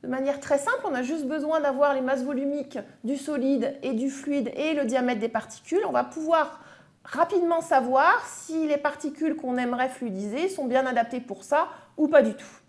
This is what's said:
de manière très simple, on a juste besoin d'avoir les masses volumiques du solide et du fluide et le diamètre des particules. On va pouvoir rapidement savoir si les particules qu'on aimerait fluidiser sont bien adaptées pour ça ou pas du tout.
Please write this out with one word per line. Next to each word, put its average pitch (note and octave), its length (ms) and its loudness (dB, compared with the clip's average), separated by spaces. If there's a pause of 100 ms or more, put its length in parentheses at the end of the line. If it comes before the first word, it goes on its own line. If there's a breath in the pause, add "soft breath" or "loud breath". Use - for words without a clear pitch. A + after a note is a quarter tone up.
de - 40 -8
manière C4+ 320 -2
très C#4 200 2
simple, B4 240 0
on F4+ 100 -2
a B3 80 -2
juste C#4+ 240 -4
besoin D4+ 360 0
d'avoir C#4 340 2
les C4 60 -2
masses B3+ 200 0
volumiques C#4 560 -4 (260 loud breath)
du C4+ 140 -2
solide C4+ 640 0
et C4 120 -4
du C4 180 -2
fluide C#4 440 -4
et D#4 200 0
le C#4+ 100 0
diamètre B3 340 0
des A3+ 100 -2
particules. - 580 -4
On D#4 40 -4
va B3 120 2
pouvoir D#4 560 0 (440 loud breath)
rapidement E4+ 580 2
savoir C#4+ 680 4
si D#4+ 400 -4
les D4 100 2
particules D4 580 -2
qu'on B3 220 -4
aimerait B3 320 0
fluidiser A3 580 -4
sont E4 180 -4
bien C4 200 2
adaptées A#3+ 360 -2
pour - 220 -12
ça D4 240 2 (300 loud breath)
ou D4+ 100 2
pas D4+ 140 8
du A3 140 2
tout. - 340 -20